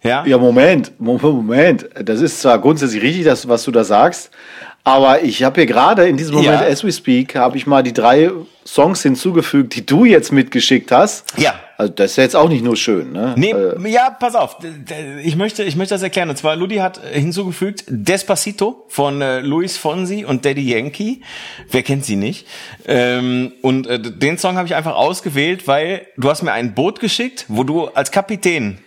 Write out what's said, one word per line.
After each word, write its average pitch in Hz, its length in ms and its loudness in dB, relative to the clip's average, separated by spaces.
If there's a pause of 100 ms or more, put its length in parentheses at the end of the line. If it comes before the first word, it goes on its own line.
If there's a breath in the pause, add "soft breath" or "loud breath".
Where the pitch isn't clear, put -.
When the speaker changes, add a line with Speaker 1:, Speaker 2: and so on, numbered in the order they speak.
Speaker 1:
ja. 127 240 0
Speaker 2:
Ja, 131 100 4
Moment, 127 540 4 (100)
Mo-, 117 160 -2
Moment. 135 720 2 (100)
Das 110 220 -2
ist - 200 -2
zwar 120 180 4
grundsätzlich 139 420 0
richtig, 160 240 0
das, 131 220 2
was 117 160 0
du 139 80 -6
da 117 120 4
sagst, 117 460 2 (540 loud breath)
aber 135 400 4
ich 127 200 -2
hab 135 120 2
hier 170 100 4
gerade 160 420 4
in 151 100 2
diesem 151 180 -4
Moment, 151 260 4
Speaker 1:
Ja. 165 60 2
Speaker 2:
as 143 160 -2
we 202 80 -2
speak, 127 440 0
hab 127 200 0
ich 131 100 -6
mal 139 160 4
die 127 120 -2
drei 127 360 4 (340)
Songs 165 380 2
hinzugefügt, 143 760 0
die 123 120 -10
du 170 180 4
jetzt 202 260 6
mitgeschickt 131 600 2
hast. 160 340 2 (120)
Speaker 1:
Ja. 143 180 0 (240)
Speaker 2:
Also 104 140 -2
das 98 180 0
ist - 60 -4
ja 135 60 4
jetzt 127 120 0
auch 156 120 6
nicht 139 160 0
nur 120 140 0
schön, 90 340 -2
ne? 110 260 -6
Speaker 1:
Nee, 185 140 2
Speaker 2:
Äh. 180 380 -2
Speaker 1:
ja, 247 220 2
pass 247 240 -4
auf. - 240 -2
D-, 165 100 -14
d-, 147 540 -14
ich 160 120 0
möchte, 208 280 -2
ich 165 120 -4
möchte 190 200 -2
das 185 80 -4
erklären. 185 260 -4
Und 135 80 -6
zwar, 156 180 0
Ludi 190 220 -4
hat 185 260 -4
hinzugefügt 180 840 -4
Despacito 196 1000 -4
von, 143 320 -2
äh, 131 200 -2
Luis 160 360 -4
Fonsi 185 480 -6
und 131 200 -2
Daddy 139 280 -2
Yankee. 147 480 -6 (500 loud breath)
Wer 123 100 0
kennt 139 240 -4
sie 107 120 -4
nicht? 107 280 -6 (400 loud breath)
Ähm, 123 640 0 (120)
und, 131 240 0
äh, 120 120 -4
d-, 113 120 -12
den 139 260 -2
Song 185 200 -4
hab 180 100 -4
ich 165 80 -4
einfach 156 200 -4
ausgewählt, 160 720 -2
weil 160 380 -2 (120)
du 131 120 0
hast 156 140 -2
mir 156 100 -2
ein 113 220 -4
Boot 175 240 -2
geschickt, 247 480 -6
wo 110 160 -2
du 151 240 -2
als - 240 -4
Kapitän 175 760 -2